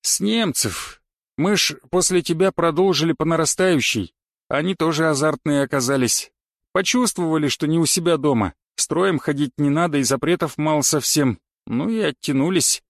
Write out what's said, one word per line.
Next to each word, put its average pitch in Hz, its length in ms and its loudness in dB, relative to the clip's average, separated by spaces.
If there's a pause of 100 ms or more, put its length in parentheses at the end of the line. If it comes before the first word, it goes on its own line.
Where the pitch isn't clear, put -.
С - 180 -2
немцев! 208 800 -4 (360)
Мы 190 200 2
ж 151 200 -2 (120)
после 180 320 2
тебя 170 300 0
продолжили 165 640 0
по 156 120 -2
нарастающей. 160 880 0 (340)
Они 165 280 -2
тоже 160 340 0
азартные 147 540 0
оказались. 131 680 0 (400)
Почувствовали, 180 760 0
что 143 200 -2
не 165 120 2
у 160 60 2
себя 170 320 0
дома. 127 360 0 (220)
Строем 175 440 0
ходить 143 380 -2
не 147 120 2
надо 156 280 0
и 139 60 2
запретов 139 540 -2
мало 151 240 0
совсем. 139 580 0 (260)
Ну 139 240 -4
и 220 100 -2
оттянулись. 147 920 0